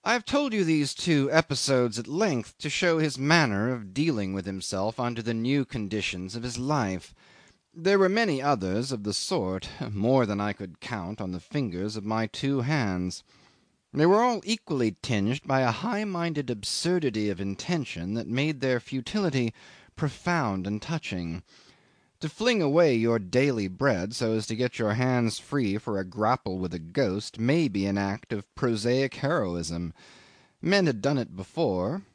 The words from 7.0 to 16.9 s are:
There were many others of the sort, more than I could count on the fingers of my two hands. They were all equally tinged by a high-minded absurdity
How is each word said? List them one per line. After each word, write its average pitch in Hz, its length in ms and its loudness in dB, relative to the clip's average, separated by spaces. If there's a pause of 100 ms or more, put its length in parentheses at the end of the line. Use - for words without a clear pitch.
There 190 240 2
were 190 100 6
many 196 320 2
others 120 520 0
of 107 120 -6
the 104 80 -2
sort, 95 560 -2 (240)
more 120 320 4
than 104 160 -2
I 101 140 -2
could 92 260 -12
count 101 400 -8
on 92 120 -4
the 90 60 -6
fingers 104 580 -4
of 101 80 -8
my 110 220 0
two 135 360 -2
hands. 101 600 0 (680)
They 147 140 4
were 208 160 6
all 240 220 0
equally 139 580 0
tinged 110 440 0
by 135 140 2
a 123 100 4
high-minded 170 800 -2
absurdity 117 800 0